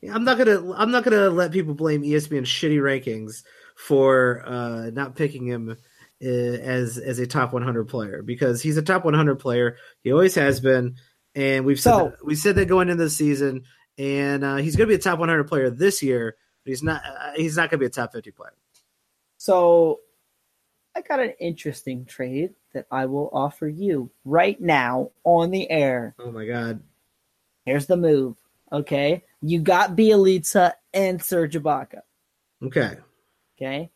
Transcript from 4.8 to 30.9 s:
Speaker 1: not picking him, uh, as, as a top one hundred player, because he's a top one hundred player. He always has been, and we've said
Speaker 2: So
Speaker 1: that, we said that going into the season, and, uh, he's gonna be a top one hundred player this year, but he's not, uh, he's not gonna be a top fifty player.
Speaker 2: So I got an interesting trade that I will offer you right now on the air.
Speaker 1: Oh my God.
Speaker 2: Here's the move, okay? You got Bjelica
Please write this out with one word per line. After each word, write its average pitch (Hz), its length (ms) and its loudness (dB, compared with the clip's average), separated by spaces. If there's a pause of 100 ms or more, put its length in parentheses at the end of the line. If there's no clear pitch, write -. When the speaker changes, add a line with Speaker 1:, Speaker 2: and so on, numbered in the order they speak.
Speaker 1:
not 127 260 -8
picking 139 300 -4
him, 117 240 -6 (520)
uh, - 20 -18
as, 123 760 -4
as 120 200 -8
a 123 80 -2
top 127 260 0
one 123 100 -2
hundred 117 260 -4
player, 104 340 -8
because 123 400 -2
he's 151 140 -2
a 156 60 -2
top 170 220 -2
one 156 100 2
hundred 151 220 2
player. 120 420 -2 (240)
He 120 100 0
always 185 240 4
has 139 240 2
been, 127 360 2 (380)
and 135 320 0
we've 139 120 2
said 240 120 4
Speaker 2:
So 202 140 6 (120)
Speaker 1:
that, - 80 -20
we 151 100 -2
said 180 220 0
that 190 100 2
going 180 220 4
into 170 160 0
the 151 60 -2
season, 139 540 -2 (340)
and, 139 440 -2
uh, 139 140 -2
he's 147 200 -2
gonna 220 120 4
be 214 60 4
a 185 40 2
top 175 200 -2
one 165 100 -2
hundred 151 200 2
player 135 200 0
this 160 340 0
year, 123 340 -2 (280)
but 135 60 -10
he's 131 120 -8
not, 156 220 -4
uh, 139 320 -12
he's 160 220 -2
not 165 120 2
gonna 156 100 0
be 131 60 0
a 120 40 -2
top 120 220 -6
fifty 110 180 -14
player. - 240 -20 (840)
Speaker 2:
So 170 640 4 (960)
I 339 60 -8
got 285 180 -2
an 226 180 -2
interesting 139 680 -8
trade 131 480 -6 (180)
that - 180 -10
I 131 140 -2
will 139 280 -4
offer 143 360 -4
you 151 420 -4 (140)
right 175 360 0
now 131 500 0 (140)
on 170 260 4
the 190 200 -4
air. 131 480 0
Speaker 1:
Oh 123 120 -12
my 110 160 -10
God. 117 340 -6 (880)
Speaker 2:
Here's 139 200 -2
the 180 100 2
move, 147 400 2 (360)
okay? 147 520 -2 (180)
You 165 180 0
got 180 360 2
Bjelica 190 800 4 (180)